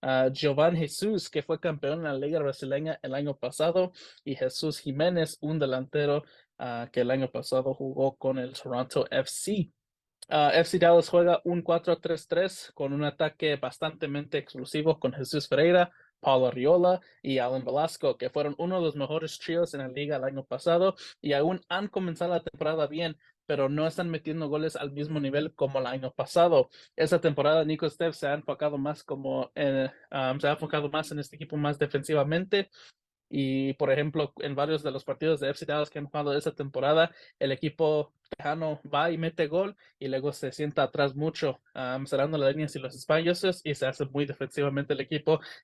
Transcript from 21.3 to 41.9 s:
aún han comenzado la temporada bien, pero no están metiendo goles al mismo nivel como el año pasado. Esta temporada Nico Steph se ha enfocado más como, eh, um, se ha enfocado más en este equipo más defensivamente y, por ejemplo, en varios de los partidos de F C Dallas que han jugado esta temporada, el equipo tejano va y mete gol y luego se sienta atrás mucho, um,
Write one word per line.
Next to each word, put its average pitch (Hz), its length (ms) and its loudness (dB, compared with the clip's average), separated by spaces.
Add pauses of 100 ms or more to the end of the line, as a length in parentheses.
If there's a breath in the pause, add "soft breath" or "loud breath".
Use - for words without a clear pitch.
aún 165 340 2
han 196 180 -2
comenzado 175 460 -4
la 170 100 0
temporada 156 460 -2
bien, 156 280 -4 (300 soft breath)
pero 139 220 0
no 151 180 0
están 170 240 -4
metiendo 156 380 -4
goles 151 260 -2
al 143 160 -8
mismo 147 300 -4
nivel 143 340 -2
como 135 240 -2
el 131 80 -2
año 131 240 -6
pasado. 165 600 4 (260 loud breath)
Esta 156 240 4
temporada 151 440 4
Nico 156 240 0
Steph 165 260 -2
se - 120 -6
ha 139 80 0
enfocado 147 440 -2
más 147 260 -4
como, 135 500 -4
eh, 135 360 0 (200 loud breath)
um, 135 300 -2
se 147 80 2
ha 143 40 4
enfocado 151 380 -4
más 156 220 -4
en 151 80 -6
este - 160 -12
equipo 151 200 -10
más 147 220 0
defensivamente 156 880 0 (600 loud breath)
y, 135 460 0
por 139 160 0
ejemplo, 147 480 0
en 143 160 -6
varios 147 300 -2
de 143 80 -4
los 135 120 -10
partidos 151 360 0
de 139 100 -2
F - 80 -6
C 156 80 -10
Dallas 147 240 -2
que - 80 -12
han 147 80 -8
jugado 147 300 -2
esta 151 160 -2
temporada, 143 580 2 (300 loud breath)
el 135 120 0
equipo 151 640 0 (220)
tejano 156 440 -4 (120)
va 156 180 2
y 160 80 -2
mete 165 300 -2
gol 190 280 -2 (220 soft breath)
y 139 80 -8
luego 135 260 -2
se 131 200 -8
sienta 147 320 -2
atrás 139 320 0
mucho, 151 440 -4 (140)
um, 131 320 -6